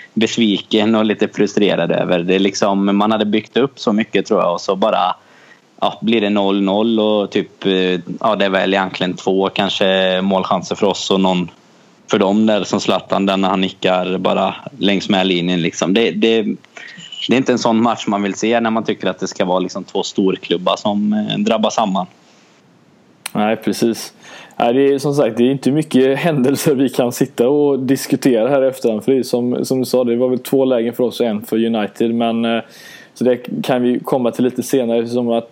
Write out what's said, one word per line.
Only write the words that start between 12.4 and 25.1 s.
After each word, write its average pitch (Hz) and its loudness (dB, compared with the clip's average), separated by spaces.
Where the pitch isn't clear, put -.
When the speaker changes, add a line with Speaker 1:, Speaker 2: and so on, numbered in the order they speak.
Speaker 1:
där, 104 0
som 104 -2
Zlatan, 98 -2
den 98 0
när 95 0
han 95 0
nickar 92 -2
bara 95 0
längs 98 0
med 95 2
linjen, 87 0
liksom. 85 -2
Det, 113 2
det, 110 2
det 117 2
är 127 4
inte 131 0
en 120 0
sån 113 2
match 117 0
man 101 -2
vill 98 -2
se 117 0
när 117 -2
man 110 -2
tycker 101 -4
att 90 -4
det 95 -6
ska - -4
vara, 92 0
liksom, 92 -6
två - -4
storklubbar 92 0
som, 104 0
eh, 107 -2
drabbar 107 0
samman. 95 -2
Speaker 2:
Nej, 107 0
precis. 110 -2
Nej, 120 2
det 139 4
är, 139 0
som 143 -2